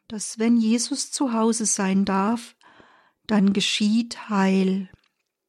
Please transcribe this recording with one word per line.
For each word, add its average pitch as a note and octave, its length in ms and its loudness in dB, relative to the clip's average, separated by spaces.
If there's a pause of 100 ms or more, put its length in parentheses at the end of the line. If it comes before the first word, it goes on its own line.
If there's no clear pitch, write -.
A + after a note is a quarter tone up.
dass A3 320 -10
wenn A#3 180 2
Jesus A#3 540 0
zu C4+ 220 -2
Hause A3 340 0
sein F#3+ 380 0
darf, G3+ 500 -2 (720)
dann G3+ 260 4
geschieht G#3+ 760 -2
Heil. F#3+ 600 0 (600)